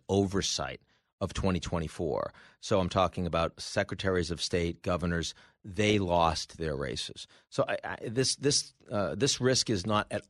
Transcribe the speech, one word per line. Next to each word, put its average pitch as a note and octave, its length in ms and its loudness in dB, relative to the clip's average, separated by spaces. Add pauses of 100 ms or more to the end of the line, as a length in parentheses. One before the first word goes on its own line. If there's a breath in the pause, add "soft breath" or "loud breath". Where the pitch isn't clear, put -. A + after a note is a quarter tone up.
oversight F2+ 720 0 (400)
of F#2+ 140 -4
twenty F#2 260 0
twenty-four. D#2 720 -4 (280 loud breath)
So G2+ 180 2
I'm F2 100 2
talking F2+ 380 2
about E2 340 0
secretaries F#2 720 -2
of D#2+ 100 -4
state, E2+ 400 -2
governors. F2 540 -2 (280 soft breath)
They G#2 360 2
lost E2+ 580 2
their D#2 180 -2
races. - 520 -8 (220 soft breath)
So - 180 0
I, G2+ 160 -4
I, F2 140 -8 (100)
this, B2 300 0
this, - 360 0 (180)
uh, G2 220 -2
this B2 260 0
risk B2+ 300 2
is F#2+ 160 0
not G#2 240 2
at G#2 200 -4